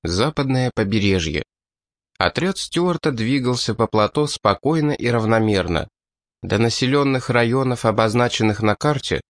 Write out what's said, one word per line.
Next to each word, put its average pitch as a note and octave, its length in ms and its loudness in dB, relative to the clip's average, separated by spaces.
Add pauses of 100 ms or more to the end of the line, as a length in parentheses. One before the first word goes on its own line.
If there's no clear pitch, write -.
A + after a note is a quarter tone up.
Западное B2+ 720 -2
побережье. F#2+ 680 0 (760)
Отряд D3+ 380 0
Стюарта E3+ 560 -2
двигался B2 640 -2
по A2+ 120 0
плато G#2+ 400 0
спокойно D3 680 0
и - 160 -4
равномерно. G#2+ 800 2 (560)
До F#2 140 -2
населённых C3 720 0
районов, A#2+ 560 0
обозначенных A2 760 2
на G#2+ 120 2
карте C#3 560 -2